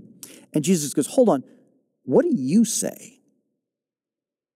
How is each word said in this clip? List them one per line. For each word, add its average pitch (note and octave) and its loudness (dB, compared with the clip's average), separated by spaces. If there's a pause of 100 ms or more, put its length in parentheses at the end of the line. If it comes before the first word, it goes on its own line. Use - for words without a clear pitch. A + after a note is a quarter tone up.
(520)
And D#3 -2
Jesus D3 0
goes, D3 -2
"Hold A#3+ 2
on, C#3 0 (600)
what E3+ 2
do F4 -2
you E3+ 2
say? - -8 (1400)